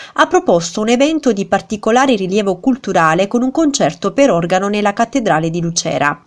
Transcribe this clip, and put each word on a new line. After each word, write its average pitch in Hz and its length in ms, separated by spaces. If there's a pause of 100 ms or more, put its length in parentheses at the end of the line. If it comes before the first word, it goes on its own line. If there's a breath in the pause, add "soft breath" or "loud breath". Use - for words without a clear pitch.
(140)
ha 302 120
proposto 226 560
un 214 80
evento 277 420
di 196 140
particolare 220 720
rilievo 190 420
culturale 185 680
con 240 160
un 262 80
concerto 208 600
per 185 180
organo 180 360
nella 208 260
cattedrale 202 580
di 170 100
Lucera. 156 640